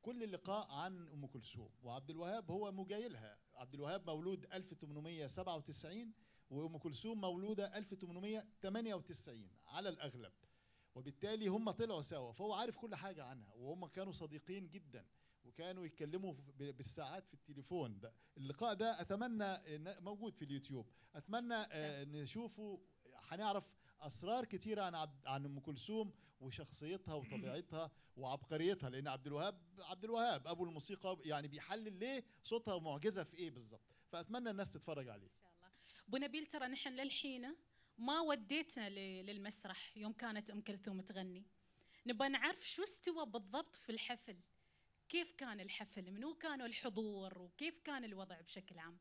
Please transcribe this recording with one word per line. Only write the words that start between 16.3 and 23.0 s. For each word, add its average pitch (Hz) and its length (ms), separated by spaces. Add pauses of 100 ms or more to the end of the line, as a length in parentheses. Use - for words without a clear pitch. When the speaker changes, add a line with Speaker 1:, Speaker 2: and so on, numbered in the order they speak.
Speaker 1:
ف-، 135 80 (160)
ب-، 139 200
بالساعات 151 500
في - 60
التليفون. 139 680
ده 113 140 (240)
اللقاء 143 360
ده 214 280
أتمنى 214 420
إن 175 600
موجود 208 320
في 151 100
اليوتيوب، 135 440 (260)
أتمنى، 233 400
آه، 151 480
Speaker 2:
تمام. 147 120
Speaker 1:
نشوفه. 208 680 (340)